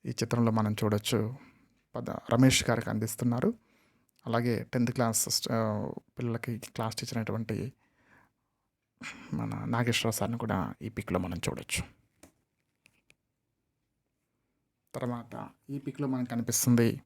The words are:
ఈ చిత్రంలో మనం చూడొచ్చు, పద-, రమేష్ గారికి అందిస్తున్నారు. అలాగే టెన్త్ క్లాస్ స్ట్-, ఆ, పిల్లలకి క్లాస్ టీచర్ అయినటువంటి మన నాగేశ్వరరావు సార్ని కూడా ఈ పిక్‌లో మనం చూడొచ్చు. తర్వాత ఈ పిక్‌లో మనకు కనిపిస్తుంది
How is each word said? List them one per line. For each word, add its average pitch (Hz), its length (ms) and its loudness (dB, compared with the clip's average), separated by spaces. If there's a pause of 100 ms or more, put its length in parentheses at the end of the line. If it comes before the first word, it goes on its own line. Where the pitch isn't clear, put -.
ఈ 123 40 -4
చిత్రంలో 117 400 2
మనం 107 220 2
చూడొచ్చు, 107 640 0 (580)
పద-, 120 160 -8
రమేష్ 123 600 4
గారికి 113 200 0
అందిస్తున్నారు. 120 640 0 (720)
అలాగే 117 380 0
టెన్త్ 120 280 2
క్లాస్ 117 360 0
స్ట్-, - 240 -2
ఆ, 110 380 0 (280)
పిల్లలకి 117 400 -4
క్లాస్ - 380 -6
టీచర్ - 200 -8
అయినటువంటి 110 560 -4 (1600)
మన - 320 -4
నాగేశ్వరరావు 117 480 2
సార్ని 113 260 -2
కూడా 101 440 -2
ఈ 107 60 -8
పిక్‌లో 90 300 -4
మనం 90 180 -2
చూడొచ్చు. - 480 -4 (3000)
తర్వాత 120 560 -6 (200)
ఈ 139 80 -6
పిక్‌లో 135 300 -4
మనకు 127 220 -2
కనిపిస్తుంది 117 760 4